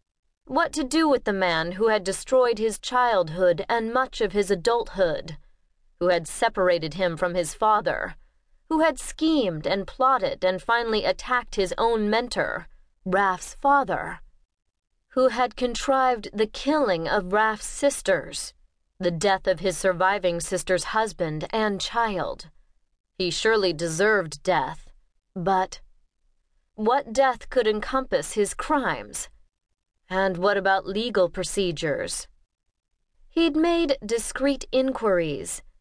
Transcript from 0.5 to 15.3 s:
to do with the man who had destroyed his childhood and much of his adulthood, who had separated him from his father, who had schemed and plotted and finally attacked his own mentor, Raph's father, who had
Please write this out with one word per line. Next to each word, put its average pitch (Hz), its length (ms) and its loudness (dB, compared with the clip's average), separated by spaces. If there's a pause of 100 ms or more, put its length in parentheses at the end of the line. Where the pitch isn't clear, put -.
to 311 100 -4
do 311 240 2
with 262 180 2
the 208 80 0
man 175 400 0
who 220 160 0
had 214 140 2
destroyed 233 540 2
his 214 220 -2
childhood 185 880 2
and 226 240 0
much 254 260 -2
of 214 120 0
his 202 180 0
adulthood, 185 880 0 (640)
who 175 80 2
had 170 200 2
separated 180 680 0
him 180 200 0
from 175 200 -2
his 170 180 -2
father, 208 640 0 (540)
who 320 100 2
had 311 200 2
schemed 240 680 0
and 196 180 -2
plotted - 580 0
and 185 160 2
finally 233 460 0
attacked 240 480 -2
his 190 240 0
own 220 320 2
mentor, 208 580 -2 (380)
Raph's 190 480 0
father, 202 680 0 (880)
who 254 180 2
had 240 280 0